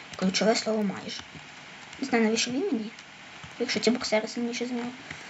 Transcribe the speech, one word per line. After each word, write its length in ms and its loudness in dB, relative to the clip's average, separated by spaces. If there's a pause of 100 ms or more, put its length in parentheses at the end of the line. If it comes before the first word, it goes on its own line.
(160)
Ключове 400 6
слово 260 2
«майже». 380 -2 (800)
Не 60 -2
знаю, 180 4
навіщо 260 4
він 220 2
мені, 180 0 (680)
якщо 220 0
ці 100 6
боксери 380 2
сильніші 380 -2
за 80 -4
нього. 160 -2 (400)